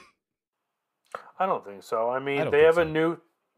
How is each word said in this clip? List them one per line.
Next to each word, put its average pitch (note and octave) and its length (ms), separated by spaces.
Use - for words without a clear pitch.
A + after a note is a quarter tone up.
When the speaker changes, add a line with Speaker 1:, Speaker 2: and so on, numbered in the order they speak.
Speaker 1:
I F#3 80
don't D3 180
think G2 200
so. A#2 260
I B2+ 80
mean, C#3 220
Speaker 2:
I D#3 40
don't C#3 60
Speaker 1:
they C#3+ 80
Speaker 2:
think D3+ 80
Speaker 1:
have D#3+ 80
Speaker 2:
so. E3+ 80
Speaker 1:
a - 20
new, D#3+ 340